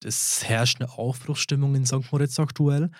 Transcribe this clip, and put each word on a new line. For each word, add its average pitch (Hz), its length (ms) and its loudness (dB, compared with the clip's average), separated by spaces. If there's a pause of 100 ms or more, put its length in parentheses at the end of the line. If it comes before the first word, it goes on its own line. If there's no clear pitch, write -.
es - 440 -2
herrscht 113 320 2
eine 127 120 -6
Aufbruchsstimmung 139 840 -2
in 135 120 2
Sankt 131 260 -2
Moritz 143 280 0
aktuell. 151 600 2